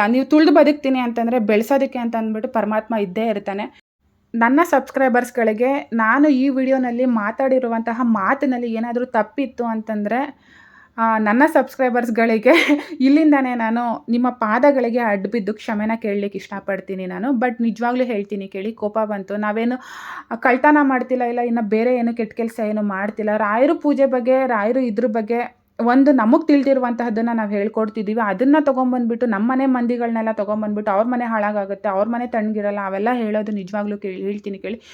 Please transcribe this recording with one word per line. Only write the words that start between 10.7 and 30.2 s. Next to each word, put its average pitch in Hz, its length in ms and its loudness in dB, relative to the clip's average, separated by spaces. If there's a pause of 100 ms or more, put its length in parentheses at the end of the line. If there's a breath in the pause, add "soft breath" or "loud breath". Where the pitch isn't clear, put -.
ಆ, 226 200 2
ನನ್ನ 220 260 4 (100)
ಸಬ್ಸ್ಕ್ರೈಬರ್ಸ್‌ಗಳಿಗೆ 240 960 2
<laughs> 302 480 2
ಇಲ್ಲಿಂದಾನೇ 269 560 4
ನಾನು 233 540 -2
ನಿಮ್ಮ 240 200 2
ಪಾದಗಳಿಗೆ 240 720 2
ಅಡ್ಡ 202 280 0
ಬಿದ್ದು 214 260 -4
ಕ್ಷಮೆನ 214 420 -4
ಕೇಳಲಿಕ್ಕೆ 202 420 -4
ಇಷ್ಟಪಡ್ತೀನಿ 190 680 -8
ನಾನು. 185 260 -4
But 240 320 -2
ನಿಜವಾಗ್ಲೂ 240 400 -2
ಹೇಳ್ತೀನಿ 202 440 -6
ಕೇಳಿ, 196 240 -8
ಕೋಪ 214 280 -6
ಬಂತು. 202 380 -6
ನಾವೇನು 226 400 -2 (640 loud breath)
ಕಳ್ತನ 269 420 4
ಮಾಡ್ತಿಲ್ಲ, 254 420 0
ಇಲ್ಲ 240 160 -2
ಇನ್ನು 240 220 0
ಬೇರೆ 226 360 2
ಏನು 233 180 -2
ಕೆಟ್ಟ 226 180 -6
ಕೆಲಸ 233 260 -6
ಏನು 214 240 -2
ಮಾಡ್ತಿಲ್ಲ. 208 540 -2
ರಾಯರ 220 320 2 (120)
ಪೂಜೆ 269 240 2
ಬಗ್ಗೆ, 254 420 2
ರಾಯರು 233 320 0
ಇದ್ರ 226 260 0
ಬಗ್ಗೆ 226 600 -4 (160)
ಒಂದು 262 300 6
ನಮಗ್ 262 360 4
ತಿಳ್ದಿರುವಂತಹದ್ದನ್ನ 240 840 2
ನಾವ್ 214 180 -4
ಹೇಳ್ಕೊಡ್ತಿದೀವಿ. 214 800 -2
ಅದನ್ನ 247 320 4
ತಗೊಂಬಂದ್ಬಿಟ್ಟು 247 640 0
ನಮ್ 220 240 0
ಮನೆ 269 160 0
ಮಂದಿಗಳ್ನೆಲ್ಲ 233 680 0